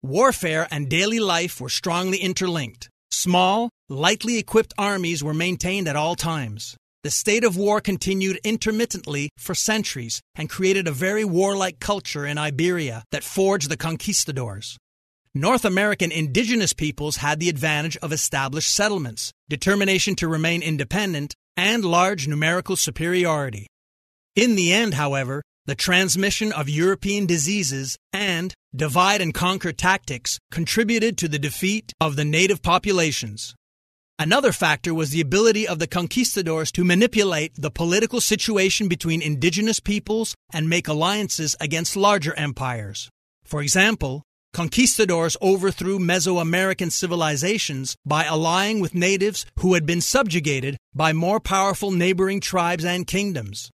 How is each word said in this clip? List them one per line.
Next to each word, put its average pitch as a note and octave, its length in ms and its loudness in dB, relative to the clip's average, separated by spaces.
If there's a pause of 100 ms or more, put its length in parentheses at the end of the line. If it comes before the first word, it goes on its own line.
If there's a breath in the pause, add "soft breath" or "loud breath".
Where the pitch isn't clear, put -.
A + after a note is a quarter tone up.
warfare D#3+ 640 2
and D3 180 -4
daily G3 320 2
life F3 400 0
were B2+ 100 -10
strongly F#3 500 -2
interlinked. F3 680 -4 (220)
Small, F#3 600 2 (180)
lightly G#3 480 0
equipped A3 400 2
armies F#3 460 -2
were D3+ 100 -2
maintained F3+ 540 -2
at C#3+ 80 -2
all D#3 180 0
times. C#3 640 -6 (240)
The D3 80 -6
state G#3+ 340 2
of F#3+ 140 2
war G3+ 240 2
continued F#3+ 640 -2
intermittently G#3+ 920 -2
for - 180 -8
centuries C#3+ 680 -4 (140)
and D#3 120 -8
created F#3+ 400 0
a D#3+ 40 -2
very F#3+ 340 -2
warlike F#3+ 540 0
culture F#3 440 -4
in D3 140 -4
Iberia D3+ 760 -2
that D3 120 -6
forged F#3+ 460 0
the D#3 80 -4
conquistadors. C3+ 1000 -4 (560)
North G#3 320 2
American F#3+ 460 2
indigenous E3+ 600 0
peoples D3+ 460 -4
had D#3 220 0
the F3 100 2
advantage D3+ 480 -2
of - 160 -6
established C#3+ 600 -2
settlements, F3+ 580 -2 (180)
determination G3 680 2
to F3 120 -2
remain D#3+ 340 2
independent, D#3 720 -2 (240)
and G#3 260 2
large F3 440 2
numerical D#3+ 480 0
superiority. D#3 920 0 (680)
In A3+ 200 6
the F3 160 4
end, G#3+ 220 4
however, C#3 480 -2 (240)
the C#3 100 -4
transmission F#3+ 760 2
of D3 180 -4
European F#3+ 560 0
diseases D3+ 720 -2 (160)
and F#3 400 -2 (220)
divide F3+ 440 4
and E3 140 0
conquer F3 380 -2
tactics E3 680 0 (140)
contributed A3 680 0
to E3+ 100 -2
the D3+ 120 -2
defeat F#3+ 600 -2
of D#3 160 0
the D3 100 0
native E3+ 360 2
populations. E3 920 0 (640)
Another G#3 320 4
factor E3 420 0
was D#3+ 160 -2
the D#3+ 120 0
ability G#3 460 4
of F3 120 -4
the D#3+ 80 -2
conquistadors F3 840 -2
to F3 100 2
manipulate F3+ 720 4
the D3 160 -4
political G#3+ 500 2
situation G3+ 640 2
between E3 340 0
indigenous E3 580 0
peoples G#3+ 560 -2 (180)
and D#3+ 160 -2
make E3+ 180 0
alliances E3 720 -2
against E3 380 -4
larger F#3+ 380 2
empires. B2 760 -6 (340)
For D3 180 -6
example, D3+ 600 0 (320)
conquistadors E3+ 880 2
overthrew F#3+ 560 2
Mesoamerican F3 920 0
civilizations D#3+ 1040 -2 (100)
by D3+ 200 0
allying E3+ 560 2
with E3+ 120 -2
natives F#3+ 520 0 (140)
who F#3 140 4
had E3 120 2
been F3 160 0
subjugated D3 760 0 (160)
by D#3 180 2
more E3+ 280 2
powerful G3 520 0
neighboring F#3 480 2
tribes F3 460 -2
and F3 220 -2
kingdoms. D3+ 680 -4